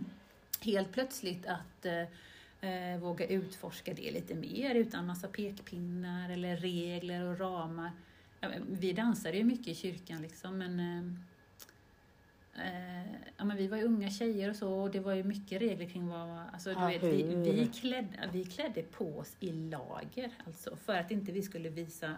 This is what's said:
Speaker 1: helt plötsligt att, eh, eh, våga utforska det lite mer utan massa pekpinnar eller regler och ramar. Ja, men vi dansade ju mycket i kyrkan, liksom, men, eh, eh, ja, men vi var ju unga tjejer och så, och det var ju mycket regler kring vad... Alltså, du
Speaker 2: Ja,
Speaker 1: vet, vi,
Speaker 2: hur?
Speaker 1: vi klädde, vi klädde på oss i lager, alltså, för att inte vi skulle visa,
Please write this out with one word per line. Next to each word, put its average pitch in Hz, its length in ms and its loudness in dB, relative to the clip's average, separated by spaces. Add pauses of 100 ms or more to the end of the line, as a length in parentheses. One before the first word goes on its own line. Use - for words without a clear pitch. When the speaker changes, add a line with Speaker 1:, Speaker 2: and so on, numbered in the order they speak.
(600)
Speaker 1:
helt 196 320 4
plötsligt 196 540 -2
att, 175 400 -4
eh, - 840 -4
eh, 180 300 0
våga 175 260 0
utforska 185 680 -2
det - 180 -6
lite 175 220 -2
mer 233 400 0
utan 180 320 4
massa 180 220 -4
pekpinnar 180 1000 -4
eller 180 260 0
regler 175 680 0
och 180 160 0
ramar. 170 520 -2 (500)
Ja, 196 80 -2
men - 140 -4 (180)
vi 185 120 4
dansade 190 440 4
ju 220 80 4
mycket 240 240 4
i 160 60 -2
kyrkan, 170 480 -6
liksom, 185 360 -6
men, 180 220 0
eh, 175 320 0 (1500)
eh, 180 460 -6 (240)
ja, - 80 -4
men 208 120 2
vi 196 120 2
var 214 80 0
ju 220 80 4
unga 208 260 6
tjejer 202 400 2
och 208 60 -4
så, 196 160 0
och 196 180 2
det 190 100 0
var 190 140 2
ju 190 100 2
mycket 196 380 0
regler 175 260 2
kring 175 200 -2
vad... 170 340 -4 (100)
Alltså, 185 220 -4
du 185 60 2
Speaker 2:
Ja, 180 60 6
Speaker 1:
vet, 175 160 4
vi, 165 200 8
Speaker 2:
hur? 175 300 4
Speaker 1:
vi 233 140 6 (140)
klädde, 247 520 0
vi 185 120 0
klädde 208 380 -2
på 160 360 -4
oss - 220 -10
i 180 120 -2
lager, 160 800 -4 (160)
alltså, - 300 -8
för - 200 0
att 175 140 2
inte 196 220 0
vi 196 100 2
skulle 165 260 -4
visa, 160 480 -4